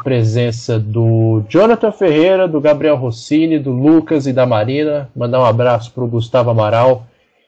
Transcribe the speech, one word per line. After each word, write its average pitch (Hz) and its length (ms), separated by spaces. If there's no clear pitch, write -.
presença 117 760
do 113 680
Jonathan 220 440
Ferreira, 185 560
do 156 120
Gabriel 147 360
Rossini, 147 640
do 135 120
Lucas 151 540
e 135 80
da 127 120
Marina. 135 680
Mandar 120 240
um 127 60
abraço 117 460
pro 127 160
Gustavo 117 420
Amaral 117 560